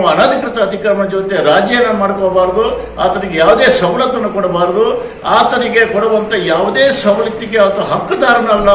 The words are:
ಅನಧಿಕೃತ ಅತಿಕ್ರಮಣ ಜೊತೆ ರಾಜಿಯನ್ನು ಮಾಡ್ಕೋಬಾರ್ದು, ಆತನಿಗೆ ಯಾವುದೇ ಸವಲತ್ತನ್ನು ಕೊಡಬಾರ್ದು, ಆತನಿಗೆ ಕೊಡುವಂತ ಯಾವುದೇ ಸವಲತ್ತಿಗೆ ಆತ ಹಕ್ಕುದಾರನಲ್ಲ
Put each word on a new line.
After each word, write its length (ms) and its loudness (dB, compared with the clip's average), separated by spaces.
ಅನಧಿಕೃತ 520 0
ಅತಿಕ್ರಮಣ 480 0
ಜೊತೆ 280 -4
ರಾಜಿಯನ್ನು 480 2
ಮಾಡ್ಕೋಬಾರ್ದು, 720 0
ಆತನಿಗೆ 400 -2
ಯಾವುದೇ 300 4
ಸವಲತ್ತನ್ನು 500 -2
ಕೊಡಬಾರ್ದು, 560 0
ಆತನಿಗೆ 500 0
ಕೊಡುವಂತ 460 -2
ಯಾವುದೇ 380 0
ಸವಲತ್ತಿಗೆ 600 -2
ಆತ 280 2
ಹಕ್ಕುದಾರನಲ್ಲ 880 0